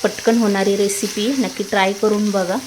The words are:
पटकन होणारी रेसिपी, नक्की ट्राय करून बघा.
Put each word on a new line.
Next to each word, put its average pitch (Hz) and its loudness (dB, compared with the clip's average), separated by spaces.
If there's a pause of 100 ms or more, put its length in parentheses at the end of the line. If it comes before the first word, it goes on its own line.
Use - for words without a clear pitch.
पटकन 233 2
होणारी 202 2
रेसिपी, 202 -2 (100)
नक्की 208 -2
ट्राय 196 0
करून 208 0
बघा. 190 0